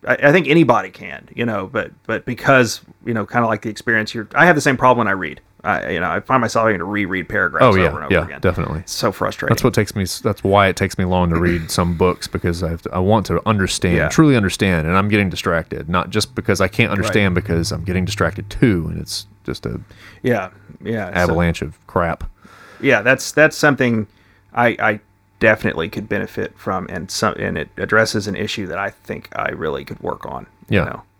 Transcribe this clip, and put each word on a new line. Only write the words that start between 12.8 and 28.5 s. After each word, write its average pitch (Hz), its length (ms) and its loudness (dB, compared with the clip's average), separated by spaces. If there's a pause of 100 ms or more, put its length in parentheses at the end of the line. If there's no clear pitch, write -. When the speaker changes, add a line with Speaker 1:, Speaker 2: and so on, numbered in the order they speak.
Speaker 2:
to, - 100 -10
I 90 60 -2
want 98 280 2
to 85 220 0
understand, 95 480 0
Speaker 1:
Yeah. 78 120 2
Speaker 2:
truly 151 280 4
understand, 92 520 2
and 90 80 2
I'm 98 120 2
getting 101 220 2
distracted, 80 580 -4
not 90 220 0
just 104 240 -4
because 95 260 0
I 95 60 4
can't 113 240 0
Speaker 1:
Right. 101 80 -2
Speaker 2:
understand, 98 380 2
because 85 340 0
I'm 80 140 -6
getting 90 200 -2
distracted 95 460 -2
too, 90 400 2
and 82 100 -6
it's - 280 -10 (160)
just - 200 -8
a - 160 -6 (440)
Speaker 1:
Yeah, 104 260 -2 (320)
yeah, 107 320 -6
so - 0 -
Speaker 2:
avalanche 85 480 2
of 78 240 -10
crap. 85 380 -2 (560)
Speaker 1:
Yeah, 117 220 4
that's, 131 280 2
that's 147 260 4
something 120 520 2 (440)
I, 120 180 2 (100)
I 107 200 0 (380)
definitely 107 500 2
could 104 200 -10
benefit 101 500 -6
from, 92 320 -6
and 92 180 -10
some, - 300 -2
and 98 180 -4
it 78 200 -6
addresses 107 500 0
an 101 80 -6
issue 104 320 -6